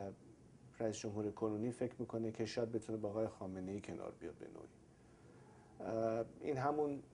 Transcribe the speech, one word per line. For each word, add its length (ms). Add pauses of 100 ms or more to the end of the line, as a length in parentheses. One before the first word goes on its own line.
(800)
رئیس 160
جمهور 340
کنونی 400
فکر 280
می‌کنه 340
که 140
شاید 260
بتونه 260
با 100
آقای 180
خامنه‌ای 540
کنار 400
بیاد 140
به 120
نوعی. 220 (1120)
اه، 440 (160)
این 160
همون 460 (120)